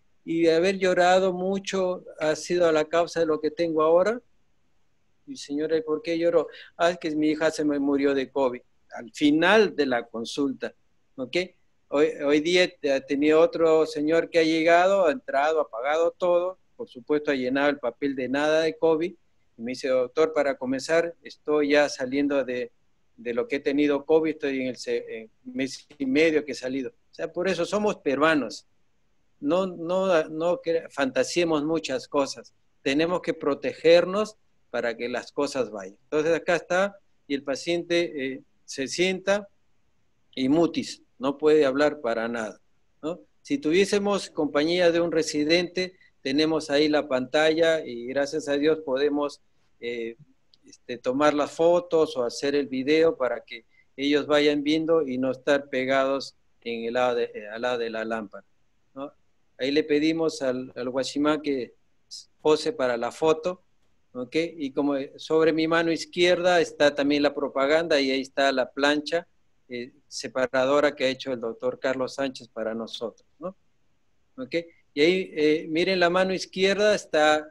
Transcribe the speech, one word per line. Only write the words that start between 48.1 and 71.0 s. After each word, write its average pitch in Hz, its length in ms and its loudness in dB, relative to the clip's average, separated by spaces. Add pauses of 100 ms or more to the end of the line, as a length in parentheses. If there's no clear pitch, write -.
a 143 80 0
Dios 156 280 2
podemos, 143 560 -2 (380)
eh, 117 380 -8 (480)
este, - 320 -14
tomar 143 360 2
las 143 180 -2
fotos 165 640 2
o 123 60 0
hacer 139 320 -4
el 143 120 0
video 147 480 2
para 120 240 -4
que 117 260 -20 (300)
ellos 143 320 0
vayan 147 360 2
viendo 160 380 2
y 127 160 -4
no 131 140 -2
estar 143 380 -2
pegados 135 680 0 (260)
en 117 220 -8
el 117 100 -6
lado 123 220 0
de, 120 180 -2
eh, 107 140 -12
al 110 140 -10
lado 123 160 -2
de 117 120 -4
la 110 140 -6
lámpara, 110 420 -8 (480)
¿no? 139 180 -12 (460)
Ahí 131 140 -2
le 151 120 2
pedimos 156 580 0
al, 127 340 -4
al 127 140 -8
guachimán 143 520 -2
que 135 320 -6 (680)
pose 156 320 2
para 127 240 -2
la 117 140 -4
foto, 160 520 -2 (500)
¿ok? 127 220 -10
Y 160 360 -4
como 143 240 0 (200)
sobre 160 380 2
mi 160 140 0
mano 165 240 2
izquierda 175 680 2
está 151 340 2
también 143 300 0
la 143 100 2
propaganda 143 640 0
y 135 120 0
ahí 135 100 -2
está 139 300 0
la 127 180 -2
plancha, 147 560 0 (440)
eh, 123 220 -10 (160)
separadora 135 880 0
que 131 100 -2